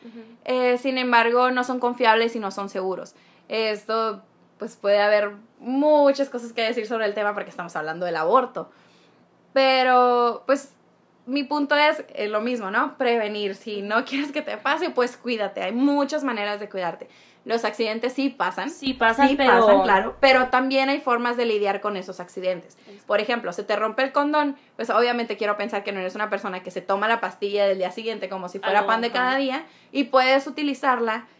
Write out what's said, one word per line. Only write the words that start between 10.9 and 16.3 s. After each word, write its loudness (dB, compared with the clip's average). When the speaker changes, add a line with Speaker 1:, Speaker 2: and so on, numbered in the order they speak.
Speaker 2:
mi -2
punto 0
es, 4
eh, -4
lo -2
mismo, -4
¿no? -2
Prevenir. -2
Si -10
no -2
quieres -6
que -4
te -8
pase, -2
pues -2
cuídate. -6
Hay -4
muchas 0
maneras -4